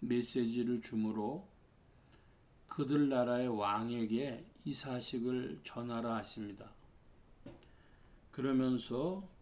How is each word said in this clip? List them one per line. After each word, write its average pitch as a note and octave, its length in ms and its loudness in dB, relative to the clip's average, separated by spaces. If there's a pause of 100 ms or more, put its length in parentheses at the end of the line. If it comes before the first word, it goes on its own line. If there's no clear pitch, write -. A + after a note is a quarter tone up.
메시지를 A#2+ 800 0
주므로, A2 680 -2 (1200)
그들 C#3+ 400 4
나라의 B2 400 4
왕에게 A2+ 960 0 (180)
이 D3 100 -4
사실을 B2+ 920 -4
전하라 A#2 540 -4
하십니다. G#2 540 -8 (1600)
그러면서 C3 960 2 (140)